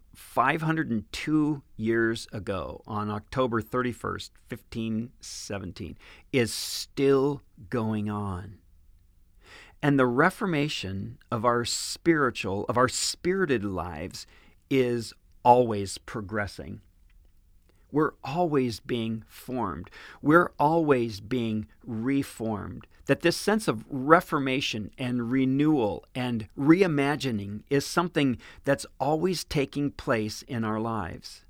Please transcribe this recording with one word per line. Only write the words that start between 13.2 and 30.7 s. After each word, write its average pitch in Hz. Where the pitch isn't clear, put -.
lives 87
is 120
always 113
progressing. 101
We're 143
always 143
being 113
formed. 98
We're 160
always 143
being 113
reformed. 110
That 139
this 170
sense 214
of 113
reformation 135
and 123
renewal 131
and 123
reimagining 139
is 143
something 151
that's 139
always 156
taking 143
place 110
in 117
our 110